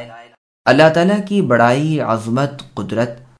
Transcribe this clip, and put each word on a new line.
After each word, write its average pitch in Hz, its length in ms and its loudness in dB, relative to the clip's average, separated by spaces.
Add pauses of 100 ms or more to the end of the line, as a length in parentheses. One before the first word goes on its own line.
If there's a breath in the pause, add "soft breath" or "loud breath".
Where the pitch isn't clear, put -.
(640)
اللہ 143 300 6
تعالیٰ 185 240 2 (100)
کی 202 140 0
بڑائی، 131 580 0
عظمت، 113 720 -4
قدرت، 107 360 -4 (300)